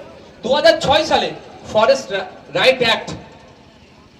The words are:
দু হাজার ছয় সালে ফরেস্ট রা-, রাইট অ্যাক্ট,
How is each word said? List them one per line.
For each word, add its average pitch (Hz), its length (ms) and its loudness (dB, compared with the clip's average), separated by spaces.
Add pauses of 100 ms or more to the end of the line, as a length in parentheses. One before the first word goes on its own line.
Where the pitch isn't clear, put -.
(440)
দু 240 100 0
হাজার 302 280 4
ছয় 302 240 2
সালে 220 260 0 (420)
ফরেস্ট 226 380 2
রা-, 190 420 -10
রাইট 254 260 2
অ্যাক্ট, 226 320 -2 (1080)